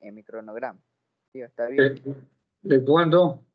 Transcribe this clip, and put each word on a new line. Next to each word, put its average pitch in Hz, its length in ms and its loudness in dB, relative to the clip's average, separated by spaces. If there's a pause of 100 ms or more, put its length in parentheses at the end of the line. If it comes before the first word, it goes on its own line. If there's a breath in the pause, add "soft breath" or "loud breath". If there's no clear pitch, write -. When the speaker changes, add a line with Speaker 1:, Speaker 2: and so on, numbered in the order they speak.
Speaker 1:
en 104 140 -20
mi 107 100 -20
cronograma. 110 560 -14 (540)
Sí, 131 80 -16
está 120 240 -10
bien. 135 360 0
Speaker 2:
¿De, 139 140 -10 (460)
de 131 200 4
cuándo? 160 600 2 (100)